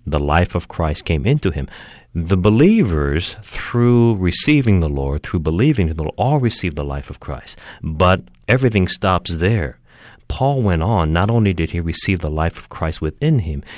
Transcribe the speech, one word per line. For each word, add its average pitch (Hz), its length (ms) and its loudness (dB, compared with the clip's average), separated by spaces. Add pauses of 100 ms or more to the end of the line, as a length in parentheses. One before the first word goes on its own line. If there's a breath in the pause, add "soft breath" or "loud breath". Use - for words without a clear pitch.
the 73 140 0
life 76 340 2
of 87 140 -6
Christ 78 360 -4
came 78 220 -2
into 135 240 0
him. 69 180 -6 (460 loud breath)
The 85 220 -2
believers, 98 1040 2
through 120 760 2
receiving 101 640 4
the 78 80 2
Lord, 69 340 -4
through - 180 -4
believing 92 480 2
in 80 80 -6
the 80 80 -4
Lord, - 140 -6
all 139 200 0
received 98 380 -2
the 73 80 -4
life 71 260 -8
of - 100 -16
Christ. - 380 -12 (240 loud breath)
But 85 400 2 (240)
everything 110 400 2
stops 90 500 -2
there. 87 420 0 (500 loud breath)
Paul 135 340 -2
went 87 200 2
on. 85 300 0
Not 95 180 2
only 107 220 2
did 82 180 -4
he 87 100 -4
receive 82 400 0
the 76 100 -6
life 78 280 -2
of - 100 -20
Christ - 320 -6
within 139 400 -2
him, 76 240 -6 (140 loud breath)